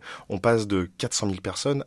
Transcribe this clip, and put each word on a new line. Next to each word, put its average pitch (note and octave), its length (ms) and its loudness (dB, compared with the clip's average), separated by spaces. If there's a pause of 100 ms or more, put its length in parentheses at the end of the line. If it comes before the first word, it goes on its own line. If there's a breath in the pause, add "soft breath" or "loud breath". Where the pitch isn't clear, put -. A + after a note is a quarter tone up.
(300 loud breath)
on G2+ 80 -2
passe A2+ 300 4
de F#2 300 2
quatre - 180 -2
cent - 100 0
mille F#2+ 160 -2
personnes C#3 460 -2